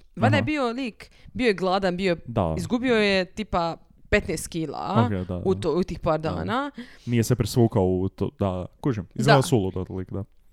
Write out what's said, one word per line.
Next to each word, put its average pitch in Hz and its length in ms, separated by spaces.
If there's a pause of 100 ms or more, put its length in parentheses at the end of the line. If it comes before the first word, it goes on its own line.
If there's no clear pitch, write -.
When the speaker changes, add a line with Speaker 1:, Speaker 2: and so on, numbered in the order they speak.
(160)
Speaker 1:
valjda 277 220
je 277 40
Speaker 2:
Aha. - 40
Speaker 1:
bio 294 220
lik, 240 440 (220)
bio 240 140
je 208 60
gladan, 185 440
bio 190 120
je, 165 180
Speaker 2:
Da. 98 300
Speaker 1:
izgubio 240 380
je 202 300
tipa 175 520 (320)
petnaest 202 380
kila 139 580
Speaker 2:
Ok, 92 220
da, 90 100
Speaker 1:
u 190 180
Speaker 2:
da. 98 60
Speaker 1:
to, 156 100
u 175 120
tih 175 160
par 156 200
Speaker 2:
Da. 156 120
Speaker 1:
dana. 226 400 (340)
Speaker 2:
Nije 120 180
se 120 120
presvukao 113 500
u 92 240
to, - 260
da, 92 300 (160)
kužim. 107 300
Izgleda - 240
Speaker 1:
Da. 156 60
Speaker 2:
suludo 95 480
lik, 92 220
da. 98 120 (300)